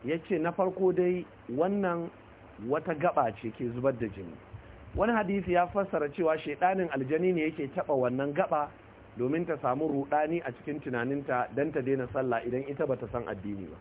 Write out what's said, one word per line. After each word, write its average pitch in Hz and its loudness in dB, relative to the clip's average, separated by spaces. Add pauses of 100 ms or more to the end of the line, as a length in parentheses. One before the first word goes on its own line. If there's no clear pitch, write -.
Ya 156 0 (120)
ce, 175 2
"Na 170 0
farko 185 2
dai, 180 2 (260)
wannan 175 2 (600)
wata 156 0
gaba 147 2
ce 113 -6
ke 127 -6
zubar 131 2
da 117 0
jini. 95 -10 (640)
Wani 220 4
hadisi 196 0
ya 175 6
fassara 185 0
cewa 160 2
shaiɗanin 175 2
aljani 151 2
ne 165 2 (100)
yake 143 -6
taɓa 160 0
wannan 131 2
gaba 156 0 (480)
domin 147 0
ta 160 -2
samu 143 0
ruɗani 151 0
a 127 -4
cikin 151 -8
tunaninta 131 -2
don 143 0
ta 135 0
daina 131 0
sallah 123 0
idan 127 -2
ita 143 -2
bata 123 -2
san 120 -2
addini 98 -6
ba." 78 -14